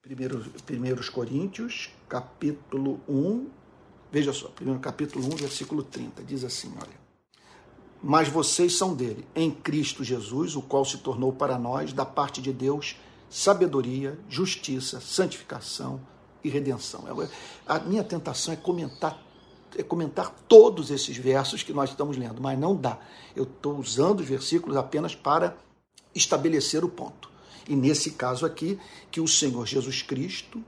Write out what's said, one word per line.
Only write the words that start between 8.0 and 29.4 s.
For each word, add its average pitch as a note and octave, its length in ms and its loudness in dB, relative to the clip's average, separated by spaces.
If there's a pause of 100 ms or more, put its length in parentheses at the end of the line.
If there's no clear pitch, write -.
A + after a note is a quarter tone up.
"Mas D3 280 4
vocês E3+ 480 2
são F#3 180 0
dele, A#2+ 400 -6
em D#3+ 160 2
Cristo D3 540 -4
Jesus, C3+ 500 -4
o C#3 60 -6
qual C3+ 240 0
se - 140 -6
tornou B2+ 340 -2
para C3 260 -2
nós, C3+ 320 -4
da C3+ 140 -2
parte C#3 360 -4
de C3+ 120 -4
Deus, C#3 420 -2 (340)
sabedoria, C#3 880 2 (120)
justiça, C3+ 720 -4
santificação - 1000 -4 (420)
e D#3 60 -4
redenção." C3+ 560 -4 (180)
É, E3 80 -6 (380)
a D#3 120 0
minha G3 220 0
tentação D#3+ 520 -4
é - 20 -4
comentar, D#3+ 720 -4 (480)
é - 80 -4
comentar - 500 -4 (140)
todos G#3 420 12
esses C3+ 280 -4
versos C3 440 0
que - 120 -8
nós C#3 160 0
estamos D3 260 -4
lendo, A#2+ 260 -6
mas C3+ 160 -2
não E3 160 2
dá. B2+ 240 -2 (380)
Eu C3 100 0
tô C#3+ 280 -6
usando C#3+ 480 2
os D#3 40 -4
versículos C3+ 520 0
apenas D3+ 360 -2
para D#3+ 440 2 (580)
estabelecer D#3 720 2
o E3 40 0
ponto. - 400 -12 (380)
E D3 80 -2
nesse C#3 360 4
caso B2+ 340 -2
aqui, E3 340 -2 (320)
que - 80 -4
o D#3+ 80 2
Senhor A#2+ 400 2